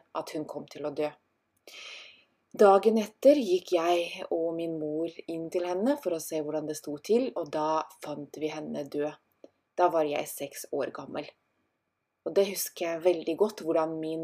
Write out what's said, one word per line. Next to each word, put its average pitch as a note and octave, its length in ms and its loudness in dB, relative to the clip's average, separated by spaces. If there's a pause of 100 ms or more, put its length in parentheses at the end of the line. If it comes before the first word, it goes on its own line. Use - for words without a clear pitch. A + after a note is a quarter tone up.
(160)
at E3 180 -6
hun D3+ 140 -6
kom D3 240 -10
til D3 160 -8
å C#3+ 80 -6
dø. D3 140 -2 (1500)
Dagen G3+ 420 8
etter C4 380 6
gikk F#3 400 0
jeg F3 560 0
og E3 240 0
min E3 240 -4
mor D#3 320 -4 (160)
inn E3 240 -8
til F3 160 -2
henne G#3+ 340 0
for F3+ 140 -2
å D#3+ 80 -6
se D#3+ 160 -4
hvordan D3+ 300 -4
det D3+ 100 -6
sto D3 240 -8
til, A#3+ 320 2
og D#3 160 -6
da D#3 320 0 (180)
fant D3 380 -10
vi D3+ 140 -2
henne D3+ 340 -8
død. D3 240 -4 (640)
Da F3+ 160 6
var D#3 160 2
jeg D3 240 -4
seks - 400 -10
år B2 240 -4
gammel. C#3+ 320 -10 (1000)
Og E3 80 -4
det G3 140 6
husker - 400 -6
jeg E3 160 -4
veldig E3 340 2
godt, - 300 0
hvordan D#3+ 320 2
min D#3+ 240 -4